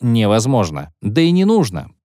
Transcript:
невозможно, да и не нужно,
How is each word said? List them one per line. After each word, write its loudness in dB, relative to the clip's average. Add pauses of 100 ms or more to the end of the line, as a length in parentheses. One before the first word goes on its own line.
невозможно, 0 (100)
да -2
и 2
не 2
нужно, -2 (140)